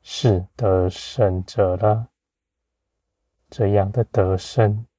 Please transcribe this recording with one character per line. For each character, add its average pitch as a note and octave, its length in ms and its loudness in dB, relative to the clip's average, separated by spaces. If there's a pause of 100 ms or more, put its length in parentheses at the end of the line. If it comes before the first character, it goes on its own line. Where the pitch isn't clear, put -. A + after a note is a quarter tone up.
是 G2 540 0
得 F#2 340 2
胜 F#2 560 -4
者 F#2 320 0
了。 G#2+ 320 0 (1400)
这 - 200 -2
样 G2+ 220 2
的 A2+ 140 0
得 F#2+ 320 0
胜 G#2+ 500 0 (120)